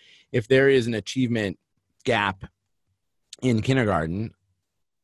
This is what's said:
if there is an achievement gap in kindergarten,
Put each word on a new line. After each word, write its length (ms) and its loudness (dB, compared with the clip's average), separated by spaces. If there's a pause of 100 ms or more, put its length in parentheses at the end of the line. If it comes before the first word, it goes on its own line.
(320)
if 160 -2
there 200 4
is 200 4
an 80 -4
achievement 640 -4 (460)
gap 380 -2 (1000)
in 180 0
kindergarten, 720 -2 (720)